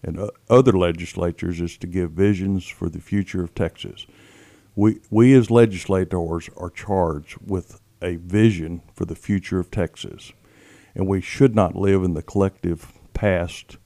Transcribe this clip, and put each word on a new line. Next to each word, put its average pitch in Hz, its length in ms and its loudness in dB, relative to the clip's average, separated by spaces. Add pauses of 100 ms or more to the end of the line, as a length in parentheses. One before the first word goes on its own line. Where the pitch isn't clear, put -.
and 82 160 -8
o-, 104 120 -8 (180)
other 127 240 8
legislatures 87 880 -2
is 85 160 -6
to - 100 -12
give 87 260 -4
visions 98 540 0
for - 220 -8
the 82 120 -10
future 92 440 -4
of 85 100 -14
Texas. - 520 -8 (680)
We, 107 260 2 (100)
we 120 240 6
as 117 160 6
legislators 92 1040 0
are 90 140 -12
charged 85 680 -4 (100)
with - 360 -8 (180)
a 87 160 -6
vision 87 640 0 (140)
for - 100 -6
the 85 100 -10
future 92 460 -4
of 87 100 -8
Texas. - 600 -10 (600)
And 95 120 -4
we 95 140 -2
should 120 340 2
not 92 220 2
live 98 260 2
in 90 120 0
the 78 80 -6
collective 95 720 -4 (180)
past 90 720 -4